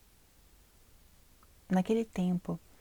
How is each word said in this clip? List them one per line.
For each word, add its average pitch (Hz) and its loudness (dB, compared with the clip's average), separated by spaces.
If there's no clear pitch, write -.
Naquele 220 2
tempo, 180 -2